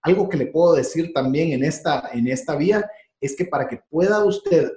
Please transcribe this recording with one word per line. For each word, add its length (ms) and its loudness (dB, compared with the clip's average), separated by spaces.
Algo 260 2
que 80 -2
le 80 0
puedo 300 4
decir 380 -2
también 380 0
en 120 -2
esta, 500 -2
en 140 0
esta 280 -4
vía 320 0
es 160 -6
que 100 -4
para 220 -4
que 220 -10
pueda 340 2
usted 540 2